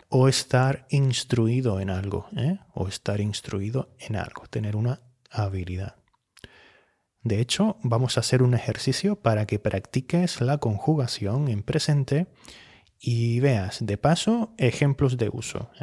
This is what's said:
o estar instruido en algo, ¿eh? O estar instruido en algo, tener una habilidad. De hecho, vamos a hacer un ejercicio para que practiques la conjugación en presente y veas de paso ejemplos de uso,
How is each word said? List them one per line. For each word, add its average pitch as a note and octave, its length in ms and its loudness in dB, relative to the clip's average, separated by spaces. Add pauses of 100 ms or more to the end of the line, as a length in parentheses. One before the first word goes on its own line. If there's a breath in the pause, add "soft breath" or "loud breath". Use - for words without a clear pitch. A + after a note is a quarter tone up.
o C3+ 200 6
estar C3 640 2
instruido B2 880 2
en G2 100 -2
algo, F#2+ 460 -4
¿eh? D#3 240 0 (120)
O F#2+ 140 -4
estar G2+ 340 -4
instruido G#2 800 -6
en - 160 -8
algo, - 320 -8
tener G#2+ 300 -4
una A#2+ 240 -2 (280)
habilidad. F#2+ 680 -6 (1300 loud breath)
De G#2+ 180 -2
hecho, G3+ 440 0
vamos A#2+ 320 0
a B2 40 2
hacer B2+ 220 2
un B2 100 4
ejercicio C3 640 -2
para G#2+ 320 0
que G#2+ 140 -2
practiques C3 800 -2
la C#3 180 2
conjugación B2 880 0
en G#2 160 -2
presente D3 640 0 (720 loud breath)
y A#2 400 0
veas A#2+ 480 2
de G#2 100 0
paso G#3+ 600 2
ejemplos C3 580 2
de A2 160 0
uso, - 380 -8 (120)